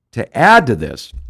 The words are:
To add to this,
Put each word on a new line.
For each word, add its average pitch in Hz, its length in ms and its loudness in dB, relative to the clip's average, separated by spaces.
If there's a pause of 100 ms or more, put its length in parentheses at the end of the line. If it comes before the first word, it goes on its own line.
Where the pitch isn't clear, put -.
(120)
To - 240 -10
add 180 320 4
to 110 80 2
this, 73 360 -10 (180)